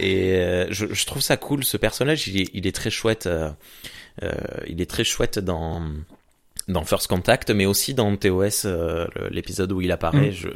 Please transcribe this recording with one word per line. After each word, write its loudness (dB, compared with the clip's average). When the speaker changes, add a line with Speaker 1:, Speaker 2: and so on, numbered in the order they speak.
Speaker 1:
Et, 4
euh, 2
je, -2
je -2
trouve -4
ça 2
cool, -2
ce 0
personnage, 0
il 2
est, 0
il -4
est 0
très -4
chouette, 0
euh, 0
euh, -2
il -4
est -4
très 0
chouette 0
dans, -2
dans 0
First 0
Contact, 2
mais 4
aussi 0
dans 4
T 4
O 4
S, 0
euh, 0
le, -6
l'épisode -2
où 0
il 2
apparaît, 4
Speaker 2:
Mm. -2
Speaker 1:
je, -8